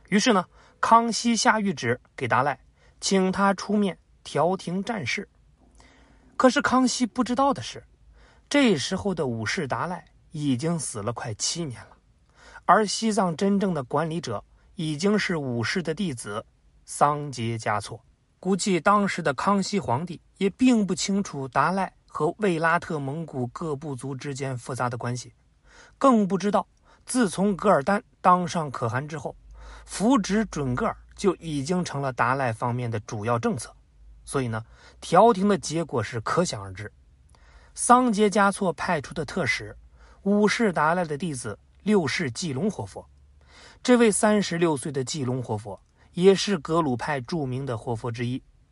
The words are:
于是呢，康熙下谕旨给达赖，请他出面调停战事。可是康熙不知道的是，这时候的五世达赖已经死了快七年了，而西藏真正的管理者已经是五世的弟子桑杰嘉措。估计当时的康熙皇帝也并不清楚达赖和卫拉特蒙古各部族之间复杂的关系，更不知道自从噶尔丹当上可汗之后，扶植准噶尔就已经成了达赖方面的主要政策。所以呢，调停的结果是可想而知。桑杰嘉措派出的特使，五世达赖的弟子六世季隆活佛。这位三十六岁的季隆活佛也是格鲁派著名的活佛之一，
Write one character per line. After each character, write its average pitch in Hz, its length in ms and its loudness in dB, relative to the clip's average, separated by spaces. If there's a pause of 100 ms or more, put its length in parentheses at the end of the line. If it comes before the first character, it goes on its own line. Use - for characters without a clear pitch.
于 190 100 0
是 226 140 4
呢， 190 140 2 (340)
康 233 320 6
熙 233 240 0
下 220 240 2
谕 196 140 -2
旨 123 260 -2 (160)
给 135 100 -6
达 117 160 2
赖， 139 160 -2 (440)
请 190 300 2
他 196 220 2
出 202 220 -4
面 202 220 0 (260)
调 165 320 0
停 185 260 -6
战 196 240 -6
事。 190 220 -6 (1080)
可 254 120 8
是 285 120 2
康 254 260 4
熙 - 180 0
不 - 180 -4
知 247 120 -2
道 269 180 2
的 127 80 -6
是， - 220 -12 (680)
这 240 280 4
时 135 180 -4
候 190 180 -4
的 160 140 -2
五 113 180 -4
世 131 220 -4
达 123 180 -2
赖 175 180 -8 (280)
已 147 260 0
经 160 220 -2
死 123 200 -8
了 107 140 -4
快 117 220 -8
七 - 280 -4
年 127 180 -10
了， - 160 -20 (680)
而 196 200 6
西 220 280 -2
藏 185 240 0
真 202 220 2
正 190 160 0
的 139 80 -4
管 147 260 -2
理 160 100 -4
者 104 240 -8 (300)
已 156 240 -4
经 196 220 2
是 180 180 -2
五 123 260 -2
世 170 200 -4
的 160 100 -4
弟 180 180 -4
子 110 320 -8 (400)
桑 147 480 0
杰 117 260 -4
嘉 110 220 -2
措。 - 240 -12 (360)
估 190 160 0
计 180 240 0
当 202 280 2
时 - 140 -4
的 151 140 0
康 196 260 0
熙 190 180 -4
皇 127 240 -2
帝 175 160 -12 (180)
也 196 120 0
并 233 380 4
不 180 80 -2
清 196 280 -2
楚 139 240 -8
达 139 240 0
赖 190 220 -4 (140)
和 160 320 -2
卫 190 180 0
拉 165 220 2
特 165 180 -6
蒙 143 280 -6
古 135 220 -6
各 147 280 -6
部 143 180 -8
族 135 220 -8
之 139 180 -8
间 135 240 -6
复 123 160 -10
杂 123 160 -2
的 123 80 -6
关 120 180 -6
系， - 180 -14 (640)
更 226 280 6
不 196 100 0
知 196 120 -2
道 196 160 0 (400)
自 247 240 0
从 196 260 0
噶 208 140 0
尔 151 140 6
丹 202 180 0 (200)
当 180 260 4
上 156 240 -4
可 120 160 -4
汗 127 200 -4
之 156 100 -10
后， - 180 -10 (500)
扶 240 320 2
植 202 280 0
准 139 280 -4
噶 220 140 -2
尔 - 80 -4 (200)
就 180 200 0
已 156 260 -6
经 180 220 -2
成 143 180 -6
了 135 120 -4
达 120 200 2
赖 131 200 0
方 120 200 -4
面 123 160 -4
的 113 120 -4
主 104 240 -10
要 120 120 2
政 190 200 -2
策。 - 180 -14 (480)
所 - 180 -4
以 123 60 -4
呢， 110 160 -6 (380)
调 208 320 6
停 190 140 0
的 196 100 2
结 151 260 -4
果 135 180 -2
是 113 200 -6
可 - 240 0
想 110 180 -8
而 98 100 -12
知。 101 180 -12 (840)
桑 247 380 4
杰 208 180 2
嘉 202 220 4
措 185 220 -2
派 165 280 -2
出 - 120 -16
的 151 120 -6
特 175 200 -4
使， 113 300 -6 (480)
五 208 240 4
世 202 240 2
达 156 220 2
赖 180 100 0
的 151 140 -4
弟 160 160 -4
子 117 240 -10 (260)
六 190 240 2
世 135 220 -2
季 139 240 -6
隆 160 160 -2
活 - 160 -8
佛。 - 240 -18 (720)
这 247 160 6
位 233 140 6
三 214 300 4
十 170 160 -4
六 165 200 2
岁 151 140 -8
的 135 120 -4
季 143 200 -6
隆 123 180 -2
活 113 160 -4
佛 104 240 -12 (320)
也 185 220 8
是 185 240 -2
格 160 220 0
鲁 135 140 0
派 139 260 -4
著 147 240 -4
名 127 200 -6
的 123 120 -6
活 117 180 -6
佛 117 160 -8
之 120 140 -6
一， 120 180 -6 (280)